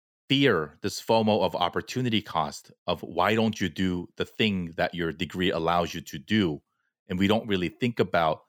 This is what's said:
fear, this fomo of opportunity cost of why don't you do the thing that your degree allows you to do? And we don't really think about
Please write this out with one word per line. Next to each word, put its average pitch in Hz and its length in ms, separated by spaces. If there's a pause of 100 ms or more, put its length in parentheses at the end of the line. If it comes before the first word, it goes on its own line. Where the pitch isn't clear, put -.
(280)
fear, 117 520
this - 200
fomo 107 420
of 90 120
opportunity 101 680
cost - 500 (140)
of 87 160
why 92 320
don't 110 260
you 95 80
do 90 480
the 92 80
thing 92 520
that 85 180
your 82 180
degree 85 380
allows 82 420
you 85 80
to - 180
do? 87 440 (460)
And 92 100
we 98 80
don't 110 200
really 92 220
think 120 320
about 85 480